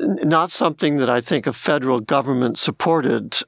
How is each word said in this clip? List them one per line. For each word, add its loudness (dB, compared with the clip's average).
n-, 0
not 2
something 0
that 2
I 2
think -2
a 0
federal 0
government-supported, 0